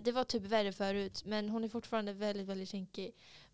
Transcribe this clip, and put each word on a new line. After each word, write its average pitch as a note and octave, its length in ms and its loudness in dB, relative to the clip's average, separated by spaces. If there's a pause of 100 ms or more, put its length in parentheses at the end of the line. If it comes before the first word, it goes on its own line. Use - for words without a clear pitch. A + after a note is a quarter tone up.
det A#3 100 4
var B3+ 120 4
typ A#3 180 0
värre G3+ 300 4
förut, G3 520 0
men G#3 240 0
hon A3+ 160 0
är A3+ 40 -2
fortfarande A3 440 -2
väldigt, G3+ 340 -2
väldigt F#3+ 220 -4
kinkig. F#3+ 460 -6 (400)